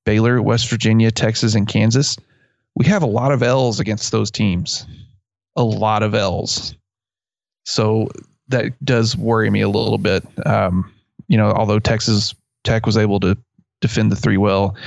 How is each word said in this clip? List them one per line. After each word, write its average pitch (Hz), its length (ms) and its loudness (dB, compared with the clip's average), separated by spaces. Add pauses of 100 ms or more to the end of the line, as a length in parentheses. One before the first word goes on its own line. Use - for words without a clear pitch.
Baylor, 110 380 2
West 113 260 0
Virginia, 113 440 2
Texas, 110 420 0
and 104 140 0
Kansas, 113 480 0 (580)
we - 120 0
have 196 160 2
a 143 40 0
lot 120 240 0
of 139 120 2
L's 120 360 0
against 104 320 -4
those 107 200 -2
teams. 92 560 -4 (720)
A 123 60 0
lot 107 400 0
of 107 120 0
L's. - 600 -4 (880)
So 110 440 -2 (400)
that 123 240 -2 (120)
does 113 320 2
worry 110 340 0
me 104 100 0
a 104 80 0
little 104 300 0
bit. 98 260 0 (220)
Um, 95 460 0 (360)
you - 80 4
know, 107 160 4
although 104 260 0
Texas 110 560 0 (300)
Tech 113 220 0
was 110 100 0
able 101 240 2
to 95 160 2 (440)
defend 107 300 0
the 98 60 0
three 101 200 0
well 98 380 2 (120)